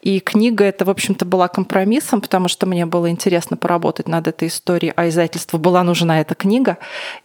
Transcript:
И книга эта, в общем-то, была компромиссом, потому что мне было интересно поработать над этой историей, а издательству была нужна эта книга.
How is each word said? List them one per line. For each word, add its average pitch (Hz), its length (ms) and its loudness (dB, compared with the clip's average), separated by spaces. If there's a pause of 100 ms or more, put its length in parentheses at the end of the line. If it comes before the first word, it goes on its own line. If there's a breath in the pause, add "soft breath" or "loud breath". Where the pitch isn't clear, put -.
И 196 180 0
книга 214 460 2
эта, 196 200 0
в 190 40 -2
общем-то, 190 360 -2
была 180 220 2
компромиссом, 202 760 0
потому 185 260 0
что - 180 -2
мне 175 200 0
было 170 240 0
интересно 170 480 -2
поработать 170 500 -2
над 165 200 -2
этой 160 200 -4
историей, 170 480 -2
а 170 120 0
издательству 165 520 -2
была 180 240 4
нужна 165 380 2
эта 156 140 -4
книга. 214 420 2 (480 loud breath)